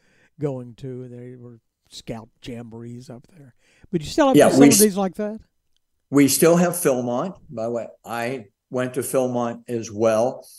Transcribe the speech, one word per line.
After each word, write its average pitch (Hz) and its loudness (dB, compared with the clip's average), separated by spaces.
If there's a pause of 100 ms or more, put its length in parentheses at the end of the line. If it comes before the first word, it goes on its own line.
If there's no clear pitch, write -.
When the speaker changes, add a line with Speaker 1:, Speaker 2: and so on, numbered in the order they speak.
(400)
Speaker 1:
going 127 -8
to, 127 -14
and 123 -18
they 123 -18
were 120 -20 (300)
scout 113 -16 (140)
jamborees 120 -16
up 120 -20 (100)
there. 139 -20 (360)
But 170 -2
you 147 -10
still 294 2
have 262 4
Speaker 2:
Yeah, 269 8
we 277 8
s- - 6
Speaker 1:
facilities 196 4
like 190 -4
that? 214 -10 (680)
Speaker 2:
We 139 6
still 165 4
have 175 2
Philmont. 127 -2 (140)
By 117 -8
the 117 -6
way, 117 -6 (180)
I 117 -8 (240)
went 127 -6
to 131 -4
Philmont 120 -4
as 113 -8
well. 110 -2 (100)